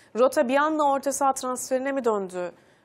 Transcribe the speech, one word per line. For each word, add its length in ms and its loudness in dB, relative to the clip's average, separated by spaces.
Rota 280 4
bir 80 2
anda 280 2
orta 280 2
saha 220 2
transferine 580 -4
mi 140 -2
döndü 460 -2